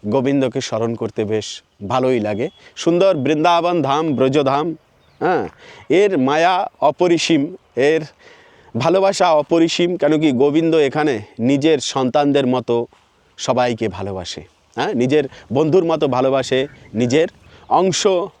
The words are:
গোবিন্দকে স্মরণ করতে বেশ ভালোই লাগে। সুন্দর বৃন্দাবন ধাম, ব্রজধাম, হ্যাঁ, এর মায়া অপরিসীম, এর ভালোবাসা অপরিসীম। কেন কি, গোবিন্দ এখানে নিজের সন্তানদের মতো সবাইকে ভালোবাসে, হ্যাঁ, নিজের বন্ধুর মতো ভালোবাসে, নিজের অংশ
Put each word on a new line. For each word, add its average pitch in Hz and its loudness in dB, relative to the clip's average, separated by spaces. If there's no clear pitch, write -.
গোবিন্দকে 131 0
স্মরণ 117 -4
করতে 110 -6
বেশ 107 -6
ভালোই 127 0
লাগে। 107 -4
সুন্দর 180 0
বৃন্দাবন 165 0
ধাম, 143 -2
ব্রজধাম, 139 0
হ্যাঁ, 147 -2
এর 190 2
মায়া 165 0
অপরিসীম, 160 0
এর 151 2
ভালোবাসা 180 2
অপরিসীম। 165 2
কেন 151 2
কি, 156 2
গোবিন্দ 147 2
এখানে 147 0
নিজের 139 2
সন্তানদের 139 0
মতো 120 -2
সবাইকে 120 -2
ভালোবাসে, 95 -10
হ্যাঁ, 165 -4
নিজের 135 0
বন্ধুর 156 2
মতো 160 0
ভালোবাসে, 131 0
নিজের 123 0
অংশ 143 2